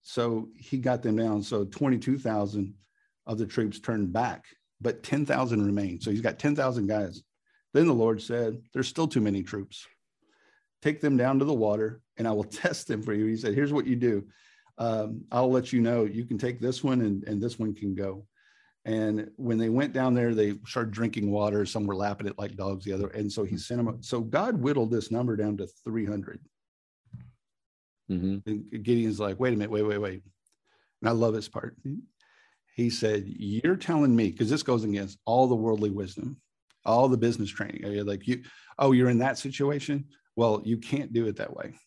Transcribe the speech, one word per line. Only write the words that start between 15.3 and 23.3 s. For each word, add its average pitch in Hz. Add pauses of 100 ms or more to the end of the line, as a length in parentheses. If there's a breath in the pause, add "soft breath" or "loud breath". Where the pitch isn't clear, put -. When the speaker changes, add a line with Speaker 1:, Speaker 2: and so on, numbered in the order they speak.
Speaker 1:
I'll 127
let 127
you 120
know, 117
you 107
can 110
take 123
this 127
one 131
and, 101
and 104
this 113
one 110
can 101
go." 98 (600 soft breath)
And 110
when 117
they 113
went 131
down 127
there, 117
they 104 (100)
started 113
drinking 107
water. 104
Some 104
were 101
lapping 101
it 98
like 101
dogs, 95
the 98
other. 98
And 104